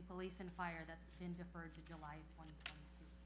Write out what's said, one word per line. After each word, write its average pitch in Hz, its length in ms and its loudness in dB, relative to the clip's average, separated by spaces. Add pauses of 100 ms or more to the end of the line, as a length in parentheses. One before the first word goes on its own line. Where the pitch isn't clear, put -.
police 185 320 2
and 180 160 2
fire 170 320 6
that's 165 320 -4
been 180 160 4
deferred 175 400 0
to 160 80 -4
July 151 320 -2
of 156 120 -4 (120)
twenty 156 240 -4
twenty-two. - 480 -4 (140)